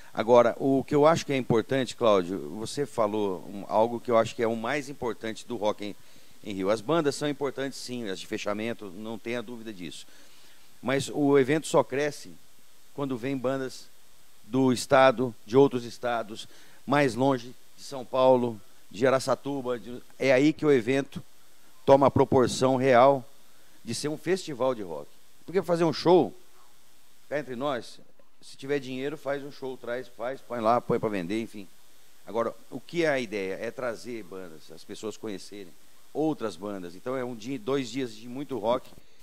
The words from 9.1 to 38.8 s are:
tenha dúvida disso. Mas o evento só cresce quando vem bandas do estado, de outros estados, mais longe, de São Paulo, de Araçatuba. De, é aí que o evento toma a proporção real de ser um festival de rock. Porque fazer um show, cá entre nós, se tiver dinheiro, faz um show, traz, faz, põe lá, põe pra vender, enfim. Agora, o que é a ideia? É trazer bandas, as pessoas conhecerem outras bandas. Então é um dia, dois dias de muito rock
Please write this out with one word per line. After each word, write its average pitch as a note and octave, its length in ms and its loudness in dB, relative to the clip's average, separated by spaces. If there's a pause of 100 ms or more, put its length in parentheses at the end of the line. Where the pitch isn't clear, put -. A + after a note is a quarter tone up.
tenha A#2 240 -6
dúvida A2+ 320 -12
disso. F2 320 -12 (760)
Mas C3 300 0
o C#3+ 260 6
evento C#3 280 4
só D3 180 4
cresce C#3+ 460 -4 (640)
quando C#3 200 -4
vem C3 220 -4
bandas C3 480 -4 (600)
do B2+ 280 4
estado, C3 600 6 (100)
de G#2+ 100 -2
outros B2+ 300 6
estados, A2+ 640 -6 (380)
mais C#3 280 4
longe, B2+ 400 0 (220)
de - 60 -16
São C3+ 240 -10
Paulo, B2+ 520 6 (320)
de A2 160 2
Araçatuba. B2+ 720 0
De, A#2 240 -12 (160)
é C3 140 6
aí C#3+ 220 8
que - 100 -4
o D3+ 80 8
evento C3+ 500 2 (600)
toma C#3 220 10
a B2 40 6
proporção C3 640 4
real C3 460 8 (600)
de A#2 100 -6
ser C#3+ 140 -4
um D3+ 80 -4
festival C#3+ 580 -2
de A2 80 -6
rock. D#2 240 -8 (380)
Porque F3 180 0
fazer E3+ 220 2
um D#3+ 80 4
show, D#3+ 420 6 (960)
cá C3+ 100 -4
entre B2+ 160 -8
nós, B2+ 460 -6 (400)
se - 160 -16
tiver C#3+ 220 -2
dinheiro, C3 400 -6
faz C#3 260 -4
um C#3+ 80 -12
show, C3 240 -8
traz, B2 320 -8
faz, B2+ 320 -8
põe A#2+ 200 -6
lá, A#2 200 6
põe A#2 180 0
pra A2 120 -2
vender, G2+ 320 -2
enfim. G2+ 260 -12 (580)
Agora, A2+ 280 -2 (160)
o B2 100 -10
que E3+ 240 -2
é D#3 60 4
a C3+ 100 2
ideia? G2 400 -4
É A2+ 100 -6
trazer A2+ 540 -8
bandas, E2+ 500 -14
as D#2+ 80 -16
pessoas G#2 360 -10
conhecerem G2 540 -10 (400)
outras C3+ 440 -2
bandas. F#2 400 -8
Então B2+ 180 -6
é C3 100 -4
um B2 120 -8
dia, B2 220 -8
dois B2+ 320 -2
dias A#2+ 240 -6
de A2 140 -16
muito C3 300 -8
rock A#2 320 0 (320)